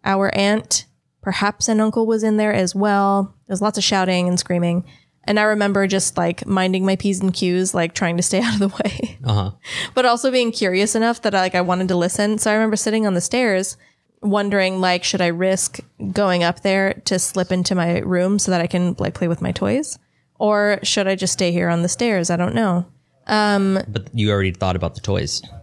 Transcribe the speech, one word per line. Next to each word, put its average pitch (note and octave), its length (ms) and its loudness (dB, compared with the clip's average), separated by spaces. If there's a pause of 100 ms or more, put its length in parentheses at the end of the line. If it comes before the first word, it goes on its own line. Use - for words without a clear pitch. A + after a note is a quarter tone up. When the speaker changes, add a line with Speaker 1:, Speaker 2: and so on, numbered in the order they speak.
Speaker 1:
our G3 320 0
aunt, G3+ 500 0 (340)
perhaps - 480 -2
an A3 120 2
uncle A3 260 2
was A3 160 0
in G#3+ 140 2
there G#3+ 160 2
as F#3 240 0
well. G3 580 2 (120)
There G3 80 -4
was F#3+ 80 -2
lots G#3+ 160 -2
of F#3+ 40 -2
shouting F#3 460 0
and F3+ 100 2
screaming. F3 460 0 (400)
And G#3+ 160 2
I G#3 40 4
remember G3+ 440 2
just, F#3+ 280 0
like, F3 300 -2
minding F#3 400 0
my F#3+ 80 4
P's F#3+ 260 -2
and F#3+ 140 0
Q's, F#3 400 0
like, E3+ 200 0
trying E3+ 240 -2
to F3 40 0
stay F#3+ 180 0
<laughs> - 20 0
out A3+ 120 0
of G3+ 60 0
the G3 80 2 (160)
way. - 400 -6
Speaker 2:
Uh-huh. G#2 260 0 (440)
Speaker 1:
But B3+ 100 2
also A#3+ 260 2
being A#3+ 220 2
curious G3 420 0
enough A3+ 280 0
that, G#3 100 0
like, F#3 240 0
I F3+ 40 4
wanted F3+ 280 0
to F#3 80 2
listen. G#3 420 0
So G#3+ 140 0
I - 20 2
remember A3 220 2
sitting A3 300 0
on F#3+ 80 2
the F3 60 2
stairs G3+ 560 -2 (440)
wondering, G3 600 0
like, F3+ 240 2
should F#3 160 -2
I F3 80 2
risk F#3 520 -2 (320)
going F3+ 320 2
up E3+ 180 0
there F#3+ 320 0 (120)
to F#3 120 0
slip F3+ 320 -2
into F#3 240 0
my E3+ 260 0
room F#3 380 0
so G3 120 0
that F3+ 100 2
I E3+ 60 0
can, F3 320 0
like, - 160 -4
play F3 140 -2
with E3+ 120 -2
my F3+ 120 -2
toys? A3+ 460 -2 (400)
Or G#3 440 2
should G3+ 260 0
I G3 80 2
just F#3+ 160 -2
stay F3 180 0
here F3 180 0
on E3+ 140 2
the F3+ 60 0
stairs? G3+ 420 0
I E3+ 60 2
don't F3+ 180 -2
know. F#3 320 0 (420)
Um, G#2+ 500 2 (100)
Speaker 2:
But G#2 240 -8
you G#2+ 200 2
already G2 200 2
thought F#2 240 -2
about F2+ 200 -4
the - 40 -14
toys. - 420 -4 (200)